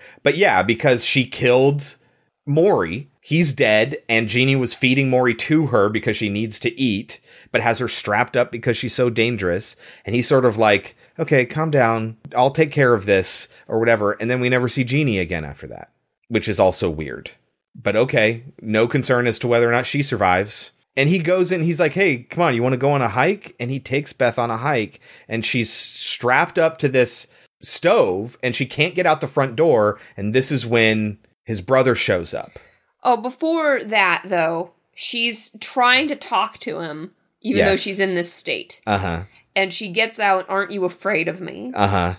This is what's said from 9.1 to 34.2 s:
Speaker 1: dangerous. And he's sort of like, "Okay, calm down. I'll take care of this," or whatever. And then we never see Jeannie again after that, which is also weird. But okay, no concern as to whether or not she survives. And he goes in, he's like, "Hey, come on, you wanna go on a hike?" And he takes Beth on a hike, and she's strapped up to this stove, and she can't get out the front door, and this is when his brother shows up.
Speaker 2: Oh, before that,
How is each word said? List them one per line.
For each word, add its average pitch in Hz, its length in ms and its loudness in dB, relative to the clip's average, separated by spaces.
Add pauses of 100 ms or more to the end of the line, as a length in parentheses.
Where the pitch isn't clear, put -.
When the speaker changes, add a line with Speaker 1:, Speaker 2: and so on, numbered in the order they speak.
Speaker 1:
dangerous. 110 640 -2 (300)
And 101 100 -4
he's 123 120 0
sort 131 160 4
of 110 140 2
like, 104 380 2 (240)
"Okay, 143 260 2
calm 156 240 -4
down. 113 480 0 (180)
I'll 127 160 4
take 151 200 0
care 127 240 4
of 98 100 -2
this," 98 420 0 (200)
or 113 120 -2
whatever. 107 340 2
And 117 160 -4
then 123 120 -2
we 123 80 0
never 127 180 0
see 131 160 -2
Jeannie 123 360 0
again 85 260 -4
after 71 220 -14
that, 50 240 -18 (380)
which 110 200 -2
is 98 100 -2
also 95 300 2
weird. 73 400 -10 (460)
But 104 200 -4
okay, 117 480 0 (160)
no 110 280 0
concern 123 400 0
as 113 120 -2
to 127 80 -4
whether 117 220 4
or - 20 0
not 123 140 0
she 143 160 -4
survives. 101 720 0 (260)
And 135 100 4
he 180 120 2
goes 175 320 0
in, 180 100 -2
he's 170 180 0
like, 156 140 2
"Hey, 175 240 2 (100)
come - 160 -4
on, 143 120 2
you 117 80 0
wanna 127 120 2
go 131 140 0
on 139 140 0
a 117 60 0
hike?" 127 500 -2
And 120 100 -6
he 135 100 -4
takes 139 340 -4
Beth 120 260 0
on 117 100 -2
a 110 80 -4
hike, 123 420 -4 (300)
and 110 160 -4
she's 120 260 -2
strapped - 840 -2
up 160 220 2
to 147 100 0
this - 380 0 (340)
stove, 120 800 0
and 127 140 -2
she 143 100 -2
can't 151 300 -2
get 180 100 0
out 156 160 2
the 147 60 -6
front 131 280 -2
door, 117 440 2 (180)
and 107 160 -4
this 135 180 2
is 120 140 -2
when 110 540 2 (240)
his 107 180 -6
brother 131 320 4
shows 90 400 -2
up. - 180 -10 (520)
Speaker 2:
Oh, 247 140 2
before 294 640 -2
that, 202 440 2